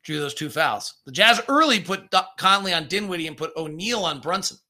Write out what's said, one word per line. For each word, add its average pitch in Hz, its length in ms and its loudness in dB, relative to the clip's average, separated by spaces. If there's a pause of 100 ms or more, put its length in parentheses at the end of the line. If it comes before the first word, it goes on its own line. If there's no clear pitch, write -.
Drew 151 160 -6
those 143 140 -4
two 151 160 -8
fouls. 127 460 -2 (100)
The 139 60 -16
Jazz 220 380 4
early 277 320 4
put 190 300 -8
Do-, 185 80 4 (180)
Conley 190 360 4
on 160 140 -2
Dinwiddie 185 400 -4
and 151 100 -12
put 160 180 -8
O'Neal 175 500 -4
on 143 160 -2
Brunson. 180 360 -4 (120)